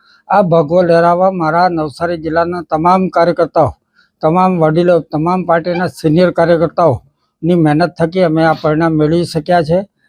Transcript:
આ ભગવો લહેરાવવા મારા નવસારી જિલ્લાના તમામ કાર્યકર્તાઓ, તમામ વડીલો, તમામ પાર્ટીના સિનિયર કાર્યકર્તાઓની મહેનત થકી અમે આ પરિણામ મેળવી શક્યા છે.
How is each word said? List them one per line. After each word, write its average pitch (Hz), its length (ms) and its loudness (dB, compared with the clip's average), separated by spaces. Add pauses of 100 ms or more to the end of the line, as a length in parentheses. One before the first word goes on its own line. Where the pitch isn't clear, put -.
(300)
આ 196 120 2
ભગવો 165 400 2
લહેરાવવા 175 500 2
મારા 175 380 0
નવસારી 165 480 -6
જિલ્લાના 170 440 -4
તમામ 175 460 0
કાર્યકર્તાઓ, 170 640 0 (500)
તમામ 180 380 0
વડીલો, 165 400 2
તમામ 165 460 -4
પાર્ટીના 170 420 -2
સિનિયર 165 440 0
કાર્યકર્તાઓની 165 1200 -2
મહેનત 156 440 2
થકી 170 240 -2
અમે 160 220 0
આ 160 80 2
પરિણામ 160 380 -2
મેળવી 156 320 0
શક્યા 170 400 -2
છે. 165 160 0 (280)